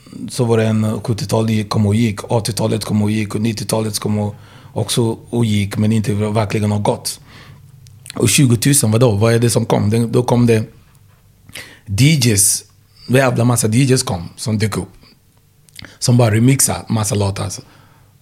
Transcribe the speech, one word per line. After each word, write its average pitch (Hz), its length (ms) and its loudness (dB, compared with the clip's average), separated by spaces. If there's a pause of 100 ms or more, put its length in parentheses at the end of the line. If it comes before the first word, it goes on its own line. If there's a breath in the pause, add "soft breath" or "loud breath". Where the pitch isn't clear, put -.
(300)
så - 140 -2
var 117 140 2
det 110 80 2
en 107 360 0
sjuttiotalet 110 680 -2
kom 107 160 0
och 101 100 2
gick, 110 360 -2
åttiotalet 110 540 -2
kom 107 160 0
och 104 100 0
gick 107 240 -4
och 110 60 -4
nittiotalet 110 580 -4
kom 107 200 -2
och 104 160 -4 (380 loud breath)
också 113 440 -2 (120)
och 120 160 0
gick, 101 320 -2
men 110 140 2
inte 107 220 0
verkligen 104 580 -2
har 104 80 0
gått. - 400 -4 (960 loud breath)
Och 120 140 2
tjugotusen, 123 600 2
vadå? 117 200 4
Vad 110 220 2
är 117 60 2
det 117 100 2
som 113 160 0
kom? 110 240 0
Det, 117 180 0
då 123 160 0
kom 120 220 2
det 110 180 4 (1200 loud breath)
D 98 200 0
Js. 120 580 2 (440)
En 120 80 2
jävla 123 300 2
massa 120 220 2
D 110 100 0
Js 131 260 2
kom 90 320 -6
som 110 240 -4
dök 104 180 -2
upp. 90 120 -6 (1120 loud breath)
Som 123 180 2
bara 120 180 4
remixade 117 440 2 (100)
massa 107 260 -2
låtar. 101 340 -4
Så, - 120 -12 (600 soft breath)